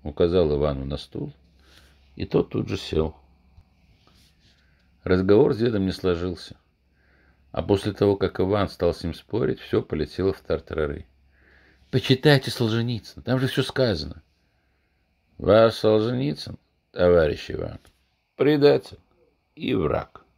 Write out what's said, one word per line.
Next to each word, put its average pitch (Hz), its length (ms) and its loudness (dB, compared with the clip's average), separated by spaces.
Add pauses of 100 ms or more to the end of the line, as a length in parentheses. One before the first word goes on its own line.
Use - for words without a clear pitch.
указал 82 520 2
Ивану 71 300 -2
на 71 120 -6
стул, - 360 -12 (800)
и - 100 -8
тот - 240 -2
тут 107 200 -6
же 101 80 -4
сел. - 380 -4 (1900)
Разговор 95 500 4
с 107 40 -4
дедом 110 280 0
не 92 60 -2
сложился, 87 640 -4 (960)
а - 100 -6
после 98 300 0
того, 101 240 2
как 95 240 -4
Иван 95 300 0
стал 87 240 -2
с - 100 -10
ним 82 100 -6
спорить, 127 460 -4
все 110 220 -2
полетело 90 500 -4
в - 100 -10
тартарары. 78 640 -6 (840)
«Почитайте 135 580 2
Солженицына, 117 720 -4
там 127 180 -2
же 131 80 0
все 135 140 -2
сказано». 80 600 -4 (1120)
«Ваш 110 380 4
Солженицын, 117 840 -2 (340)
товарищ 87 600 2
Иван, - 280 -8 (560)
предатель 143 640 2 (580)
и 135 200 -4
враг». - 500 -2 (120)